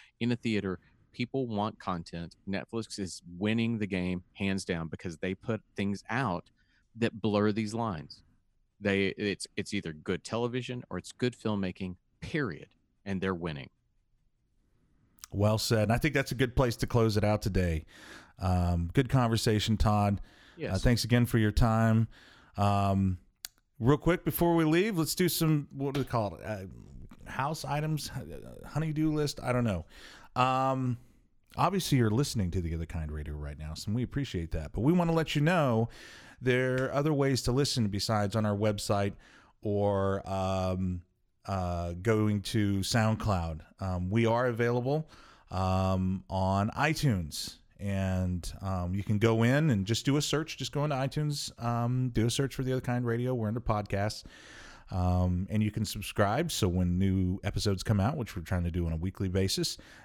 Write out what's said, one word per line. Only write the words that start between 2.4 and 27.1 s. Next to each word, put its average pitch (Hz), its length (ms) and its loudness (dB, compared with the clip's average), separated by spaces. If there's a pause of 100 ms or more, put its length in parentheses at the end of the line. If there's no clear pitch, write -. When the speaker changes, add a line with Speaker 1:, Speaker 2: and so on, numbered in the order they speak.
Speaker 1:
Netflix 98 500 -6
is 92 220 -8 (180)
winning 113 400 0
the 104 80 -2
game 90 360 -2 (100)
hands 98 320 -2
down 82 240 -4
because 82 300 -10
they 92 160 -4
put 110 260 -6 (160)
things 101 320 -4
out 113 360 -4 (520)
that 113 240 -2
blur 104 320 2
these 107 220 -4
lines. 101 480 -8 (580)
They, 98 280 2 (100)
it's, 101 280 -4 (120)
it's 101 160 -6
either 87 180 -4
good 80 320 -6
television 123 640 -6
or 90 80 -8
it's - 160 -10
good 123 240 -4
filmmaking, 95 600 -4 (260)
period. 95 460 -6 (360)
And 95 180 -4
they're 95 120 0
winning. 80 360 -8 (1600)
Speaker 2:
Well 104 260 2
said. 107 260 2
And 101 80 2
I 120 60 2
think 151 160 0
that's 139 180 0
a - 20 -2
good 120 200 0
place 123 220 4
to - 100 -2
close 113 300 4
it 104 80 2
out 104 180 2
today. 90 420 0 (540)
Um, 87 540 2
good 131 160 2
conversation, 113 680 2
Todd. 104 420 2 (360)
Speaker 1:
Yes. 117 180 -4
Speaker 2:
Uh, 98 40 0
thanks 117 260 2
again 120 200 4
for 120 140 0
your 107 120 4
time. 113 580 4 (480)
Um, 98 600 2 (600)
real 131 200 4
quick 165 260 0
before 170 320 2
we 165 80 4
leave, 175 340 2
let's 156 160 0
do 180 140 2
some, 156 440 0
what 139 220 -4
do 139 60 0
we 127 40 0
call 107 320 -2
it? 55 80 -16
Uh, 78 840 -12